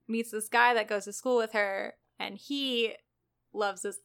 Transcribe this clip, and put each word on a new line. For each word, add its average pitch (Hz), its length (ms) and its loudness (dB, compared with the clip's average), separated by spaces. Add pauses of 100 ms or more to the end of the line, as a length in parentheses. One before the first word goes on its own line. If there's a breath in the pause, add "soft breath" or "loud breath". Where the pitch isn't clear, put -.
meets 226 220 -2
this 214 180 -6
guy 240 260 6
that 214 140 0
goes 202 160 -2
to 208 80 -10
school 254 240 0
with 226 160 2
her, 202 420 -2 (240)
and 196 200 -8
he 254 560 -2 (580)
loves 202 300 -2
this 196 220 -6